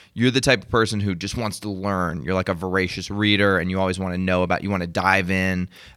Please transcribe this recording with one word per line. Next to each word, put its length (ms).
you're 180
the 100
type 220
of 60
person 300
who 160
just 220
wants 240
to 80
learn. 540
You're 100
like 160
a 40
voracious 560
reader, 500
and 120
you 80
always 200
wanna 180
know 260
about, 200
you 60
wanna 180
dive 440
in, 380